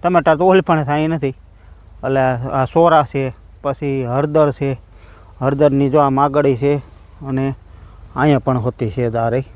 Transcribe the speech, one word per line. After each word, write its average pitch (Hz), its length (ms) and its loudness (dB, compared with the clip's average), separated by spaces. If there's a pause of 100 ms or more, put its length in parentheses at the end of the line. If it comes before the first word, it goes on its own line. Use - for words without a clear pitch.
ટમેટા 170 320 2
તો 175 120 0
ઓલી 190 140 6
પણ 156 240 0
થાય 151 220 -2
નથી. 143 280 -4 (680)
એટલે 135 160 0 (320)
આ 135 140 0
સોરા 165 380 4
છે, 131 300 -6 (280)
પછી 135 440 -4
હળદર 147 480 0
છે, 135 260 -6 (640)
હળદરની 139 480 2
જો 147 100 2
આમ 135 200 2
આગળી 139 380 2
છે, 143 240 -2 (460)
અને 135 280 -4 (600)
અહીંયા 139 240 2
પણ 127 180 -2
હોતી 117 340 -4
છે, 120 160 -4 (100)
આ 117 120 0
રહી 131 160 -2 (100)